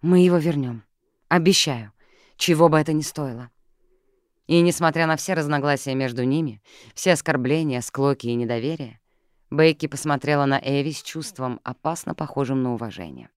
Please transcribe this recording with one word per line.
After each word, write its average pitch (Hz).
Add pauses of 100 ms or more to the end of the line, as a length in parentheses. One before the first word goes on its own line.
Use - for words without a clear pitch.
"Мы 180
его 180
вернем. 139 (460)
Обещаю. 156 (440)
Чего 165
бы 156
это 156
ни 156
стоило". 123 (960)
И 170
несмотря 165
на 160
все -
разногласия 143
между 127
ними, 135 (320)
все -
оскорбления, 147
склоки 139
и 120
недоверие, 120 (500)
Бекки 156
посмотрела 143
на 139
Эви 139
с -
чувством, 131
опасно -
похожим 135
на 123
уважение. 87